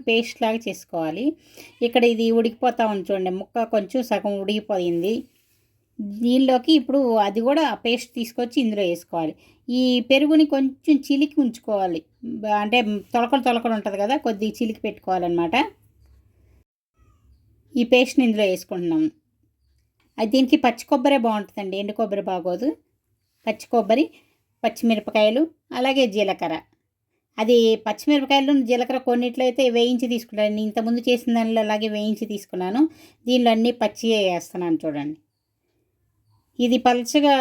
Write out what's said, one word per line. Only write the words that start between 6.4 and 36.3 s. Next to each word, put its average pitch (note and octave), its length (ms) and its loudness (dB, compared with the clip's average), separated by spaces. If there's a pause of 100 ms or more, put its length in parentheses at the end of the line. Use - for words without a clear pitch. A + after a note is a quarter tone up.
ఇప్పుడు C4+ 260 4 (180)
అది G3+ 240 2
కూడా C#4+ 280 2
ఆ A3 60 -4
పేస్ట్ A#3 400 -6
తీసుకొచ్చి A#3+ 460 -8
ఇందులో G#3+ 220 0
వేసుకోవాలి. E3+ 520 -4 (340)
ఈ B3 140 -2 (280)
పెరుగుని D4+ 360 4
కొంచెం C#4 500 0 (100)
చిలికి C#4+ 340 0
ఉంచుకోవాలి, G3+ 600 -2 (420)
బ-, G#3+ 40 -6
అంటే G#3 320 2 (360)
తొలకలు A#3+ 280 2
తొలకలు A#3 320 0
ఉంటుంది G3+ 240 -4
కదా, G#3 180 0
కొద్దిగా A3 420 -4
చిలికి A3 220 -4
పెట్టుకోవాలన్నమాట. F3 760 -2 (2250)
ఈ A#3+ 80 2
పేస్ట్ని B3+ 400 2
ఇందులో G#3+ 200 2
వేసుకుంటున్నాము. F3 640 -2 (1080)
అది G#3+ 120 -2
దీనికి C4 260 2
పచ్చి A#3+ 320 0
కొబ్బరే C#4 300 2
బాగుంటుందండి, G#3 580 -4
ఎండు G3+ 160 -6
కొబ్బరి G3+ 300 -4
బాగోదు. F#3 460 -4 (800)
పచ్చి G#3+ 240 -6
కొబ్బరి, A#3 340 2 (580)
పచ్చిమిరపకాయలు, A3+ 800 0 (300)
అలాగే C4 340 2
జీలకర్ర. F#3+ 500 -2 (840)
అది A3+ 200 4 (180)
పచ్చిమిరపకాయలు, C4+ 760 0 (100)
జీలకర్ర B3 360 -2
కొన్నిట్లో B3 460 -2
అయితే B3+ 260 0
వేయించి A#3+ 380 0
తీసుకుంటాను. A3+ 400 -2
నేను G#3+ 200 -4
ఇంతకుముందు A#3 400 -2
చేసిన A#3+ 260 0
దానిలో A3+ 260 0
అలాగే G#3+ 280 -2
వేయించి G#3+ 380 -4
తీసుకున్నాను. G3 560 -4 (440)
దీనిలో B3 240 4
అన్నీ A3+ 220 2 (100)
పచ్చియే A3 380 0 (120)
వేస్తున్నాను E3+ 520 -4
చూడండి. D3 340 -6 (1400)